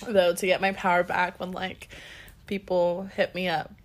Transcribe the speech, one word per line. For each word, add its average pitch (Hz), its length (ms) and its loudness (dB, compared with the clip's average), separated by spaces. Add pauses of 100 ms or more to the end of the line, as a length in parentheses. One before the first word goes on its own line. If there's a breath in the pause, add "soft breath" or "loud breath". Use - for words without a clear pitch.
though, 185 260 4
to 180 120 -4
get 180 160 2
my 196 120 2
power 180 300 2
back 180 360 -2
when, 180 120 -6
like, 185 360 -10 (600 loud breath)
people 185 680 0
hit - 180 0
me 185 140 -4
up 160 240 -2 (140)